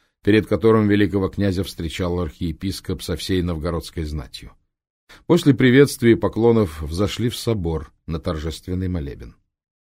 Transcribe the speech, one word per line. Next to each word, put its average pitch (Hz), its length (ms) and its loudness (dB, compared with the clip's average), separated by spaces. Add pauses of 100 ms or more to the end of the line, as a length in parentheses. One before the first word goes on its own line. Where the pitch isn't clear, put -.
(240)
перед 104 240 4
которым 110 400 4
великого 101 400 2
князя 95 360 -2
встречал 87 560 -6
архиепископ 87 840 -8
со 85 160 -6
всей 92 240 -2
новгородской 85 640 -6
знатью. 76 500 -10 (720)
После 160 280 4
приветствия 127 580 6
и 110 40 8
поклонов 107 680 0
взошли 92 480 -4
в - 60 -10
собор 85 560 -4 (140)
на 80 140 -6
торжественный 87 680 -6
молебен. 82 480 -8 (640)